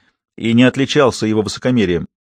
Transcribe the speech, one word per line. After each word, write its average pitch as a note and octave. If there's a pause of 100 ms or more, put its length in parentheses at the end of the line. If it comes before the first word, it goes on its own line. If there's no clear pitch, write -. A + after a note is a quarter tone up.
(380)
и A2+
не A#2+
отличался C3
его A2
высокомерием. G2 (200)